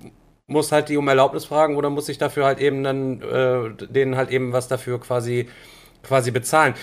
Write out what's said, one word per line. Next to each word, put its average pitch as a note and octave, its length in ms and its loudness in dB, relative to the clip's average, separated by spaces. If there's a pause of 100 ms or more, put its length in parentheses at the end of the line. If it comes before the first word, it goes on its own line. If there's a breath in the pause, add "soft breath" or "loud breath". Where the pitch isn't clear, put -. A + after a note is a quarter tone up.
(480)
muss D3 240 0
halt D3+ 160 2
die D3 80 0
um C#3+ 100 0
Erlaubnis C#3 380 4
fragen D3+ 320 2
oder C#3+ 120 0
muss C#3+ 180 -4
sich C#3+ 120 -8
dafür C#3+ 260 -2
halt C3+ 140 2
eben C3+ 240 0
dann, C3+ 400 -4
äh, A#2+ 640 -2
denen C3 300 0
halt B2+ 140 -2
eben B2+ 220 -2
was B2 140 -2
dafür B2 340 -4
quasi, A#2+ 480 -2 (540 loud breath)
quasi B2+ 300 0
bezahlen. C3 500 2